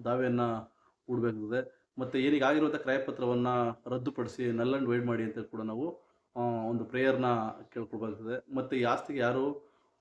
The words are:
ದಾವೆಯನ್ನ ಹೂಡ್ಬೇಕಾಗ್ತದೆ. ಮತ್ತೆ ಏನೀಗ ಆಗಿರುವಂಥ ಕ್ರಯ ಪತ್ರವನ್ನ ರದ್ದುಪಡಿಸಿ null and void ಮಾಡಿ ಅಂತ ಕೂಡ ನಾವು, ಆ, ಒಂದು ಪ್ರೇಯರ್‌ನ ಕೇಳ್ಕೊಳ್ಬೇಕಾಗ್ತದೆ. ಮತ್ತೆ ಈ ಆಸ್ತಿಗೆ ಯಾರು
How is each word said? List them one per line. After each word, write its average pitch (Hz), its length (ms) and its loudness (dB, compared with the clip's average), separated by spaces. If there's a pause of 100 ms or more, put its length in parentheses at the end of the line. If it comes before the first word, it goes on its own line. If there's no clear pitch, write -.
ದಾವೆಯನ್ನ 123 380 2 (640)
ಹೂಡ್ಬೇಕಾಗ್ತದೆ. 117 720 -2 (220)
ಮತ್ತೆ 131 220 0
ಏನೀಗ 143 220 4
ಆಗಿರುವಂಥ 151 320 4
ಕ್ರಯ 135 220 0
ಪತ್ರವನ್ನ 123 500 0 (400)
ರದ್ದುಪಡಿಸಿ 127 640 -4
null 120 280 2
and 135 80 0
void 120 200 2
ಮಾಡಿ 117 180 0
ಅಂತ 110 160 -4
ಕೂಡ 110 220 -8
ನಾವು, 123 400 -4 (340)
ಆ, 123 40 -6 (300)
ಒಂದು 117 160 -2
ಪ್ರೇಯರ್‌ನ 131 400 2 (480)
ಕೇಳ್ಕೊಳ್ಬೇಕಾಗ್ತದೆ. 110 840 -6
ಮತ್ತೆ 127 220 -2
ಈ 123 60 2
ಆಸ್ತಿಗೆ 135 360 0
ಯಾರು 131 480 0 (340)